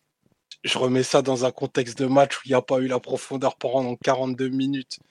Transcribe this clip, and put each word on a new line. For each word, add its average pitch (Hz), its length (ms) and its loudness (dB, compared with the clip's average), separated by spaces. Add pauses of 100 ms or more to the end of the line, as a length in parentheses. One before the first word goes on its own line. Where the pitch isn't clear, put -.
(640)
je 117 160 -2
remets 127 240 2
ça 143 180 4
dans 131 240 0
un 127 60 0
contexte 123 480 -4
de 135 80 0
match 139 300 4
où - 80 -14
il 131 40 -8
n'y 127 60 2
a 127 80 4
pas 131 160 0
eu 131 80 0
la 123 120 -2
profondeur 131 580 -4
pendant 123 400 -2
quarante-deux 131 520 -2
minutes. 135 480 -2 (140)